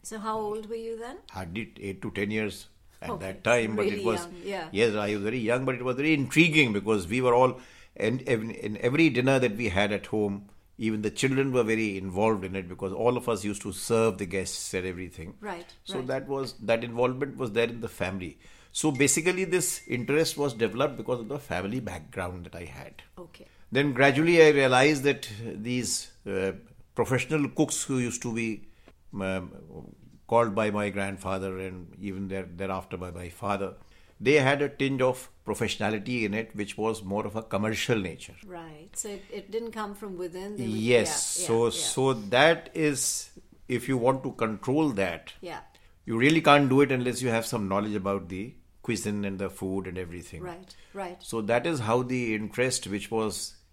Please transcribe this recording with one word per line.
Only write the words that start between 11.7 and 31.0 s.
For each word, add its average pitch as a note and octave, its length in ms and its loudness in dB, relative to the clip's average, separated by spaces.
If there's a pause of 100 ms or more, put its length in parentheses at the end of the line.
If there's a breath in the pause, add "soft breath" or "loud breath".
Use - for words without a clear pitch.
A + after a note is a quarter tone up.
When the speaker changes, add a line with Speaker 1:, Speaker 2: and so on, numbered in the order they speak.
Speaker 2:
involved G2 480 2
in F#2 100 -8
it F2+ 140 -6
because F#2+ 240 -6
all A#2+ 240 2
of B2 100 -4
us G#2+ 160 0
used G#2 200 -4
to G2+ 100 -6
serve A2+ 440 2
the G2+ 80 -4
guests F#2 480 -6
and F#2 120 -2
everything. F2+ 560 -8
Speaker 1:
Right, F3+ 320 -12 (100)
Speaker 2:
So F#3+ 160 -8
Speaker 1:
right. B2+ 80 -6
Speaker 2:
that C3+ 200 -4
was, C3+ 340 -4
that A#2 220 2
involvement B2+ 540 -2
was B2 160 -4
there A#2 140 2
in A#2 140 -8
the A#2 80 -8
family. F#2 480 -6 (360 soft breath)
So - 180 2
basically E3 540 2
this E3+ 420 -2
interest C#3+ 500 0
was C#3+ 160 0
developed A#2 440 0
because A#2 240 -4
of A2 80 -12
the C#3+ 100 -6
family G2 400 -4
background F2+ 680 -8
that E2+ 100 -16
I F2 100 -10
had. - 360 -16 (160)
Speaker 1:
Okay. - 300 -18 (240 soft breath)
Speaker 2:
Then C#3 220 2
gradually D3 500 8
I D#3 60 12
realized C3+ 540 6
that C3+ 260 0 (140)
these, A2+ 680 -4 (180)
uh, F#2+ 220 0 (420)
professional C3+ 560 0
cooks - 340 0
who C3 160 0
used A#2+ 240 -2
to A#2+ 100 -4
be, A2+ 340 -4 (460 soft breath)
um, F#2+ 380 -4 (760)
called A#2 280 4
by G#2+ 160 2
my G#2 180 0
grandfather F#2+ 680 -4